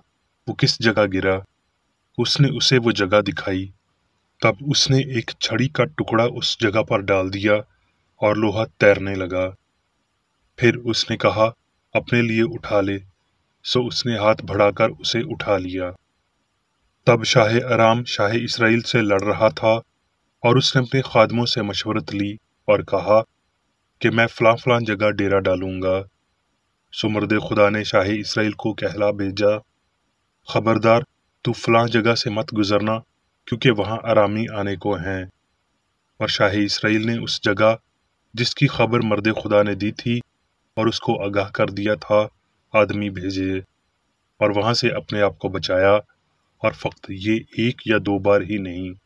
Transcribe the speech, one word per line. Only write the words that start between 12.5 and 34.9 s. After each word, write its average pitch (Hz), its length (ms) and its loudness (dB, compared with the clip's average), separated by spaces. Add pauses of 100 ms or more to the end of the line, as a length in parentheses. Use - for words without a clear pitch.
لے۔" 98 160 -2 (640)
سو 123 220 -2
اس - 200 -6
نے 117 120 -2
ہاتھ 107 280 2
بڑھا 101 260 2
کر 110 180 2 (100)
اسے - 200 -2
اٹھا 110 380 -2
لیا۔ 90 340 -6 (1120)
تب 113 200 4
شاہ 110 300 4 (100)
ارام 117 400 2
شاہ 107 300 -2
اسرائیل 117 480 0
سے 117 200 0
لڑ 101 200 0
رہا 104 280 2
تھا 110 220 0 (680)
اور 120 160 4
اس 131 200 2
نے 131 60 4
اپنے 127 200 -2
خادموں 117 440 2
سے 117 160 -4
مشورت 104 540 -6
لی 101 180 -4 (320)
اور 104 140 4
کہا 98 420 2 (800)
کہ 113 100 2
میں 117 180 2
فلاں 113 280 4
فلاں 120 240 0
جگہ 107 320 0
ڈیرا 98 280 0
ڈالوں 92 420 -2
گا۔ 95 220 -2 (880)
سو - 180 -4
مرد 104 240 -2 (160)
خدا 104 200 4
نے 107 140 -2
شاہ 101 220 0
اسرائیل 107 460 -4
کو 104 220 -6
کہلا 104 380 -4
بھیجا، 101 460 -2 (920)
"خبردار، 113 540 2 (400)
تو 120 120 -2
فلاں 117 340 2
جگہ 113 280 2
سے - 140 -4
مت 107 280 -6
گزرنا، 104 420 0 (460)
کیونکہ 123 260 2
وہاں 104 320 -2
ارامی 107 420 2 (100)
آنے 101 200 -4
کو 101 200 -4